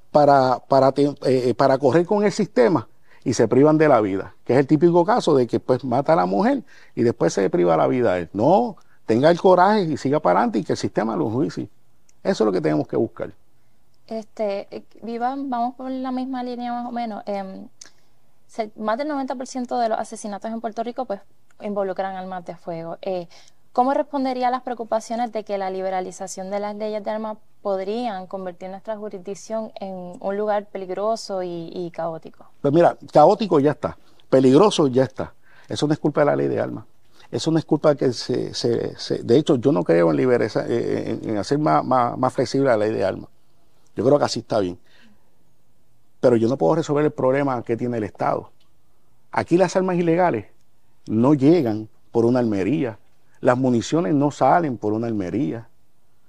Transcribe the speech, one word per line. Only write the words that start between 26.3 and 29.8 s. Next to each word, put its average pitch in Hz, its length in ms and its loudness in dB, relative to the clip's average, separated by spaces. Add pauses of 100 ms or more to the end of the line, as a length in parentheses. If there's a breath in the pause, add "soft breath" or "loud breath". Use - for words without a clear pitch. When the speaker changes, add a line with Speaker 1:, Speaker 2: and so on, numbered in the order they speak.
Speaker 2:
de 202 100 -4
las 208 160 -8
leyes 214 260 -6
de 220 80 -6
armas 220 280 -8 (240)
podrían 196 640 -4
convertir 185 420 -10
nuestra 196 280 -10
jurisdicción 208 840 -10